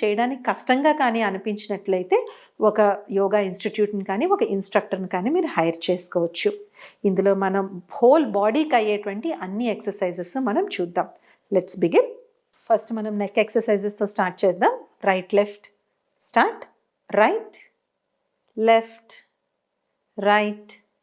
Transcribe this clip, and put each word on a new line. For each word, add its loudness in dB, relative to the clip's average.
చేయడానికి -2
కష్టంగా 2
కానీ 0
అనిపించినట్లయితే -2
ఒక -2
యోగా 2
ఇన్‌స్టిట్యూట్‌ని -4
కానీ 0
ఒక 0
ఇన్‌స్ట్రక్టర్‌ని -2
కానీ -2
మీరు 0
హైర్ 0
చేసుకోవచ్చు. -2
ఇందులో 2
మనం 0
హోల్ 6
బాడీకి 2
అయ్యేటువంటి -4
అన్ని -4
ఎక్సర్‌సైజెస్ -6
మనం 0
చూద్దాం. -4
Let's -2
begin. 2
ఫస్ట్ 0
మనం -4
నెక్ -2
ఎక్సర్‌సైజెస్‌తో 0
స్టార్ట్ -2
చేద్దాం. 2
రైట్, -2
లెఫ్ట్, -6
స్టార్ట్. 0
రైట్, 0
లెఫ్ట్, 0
రైట్, 0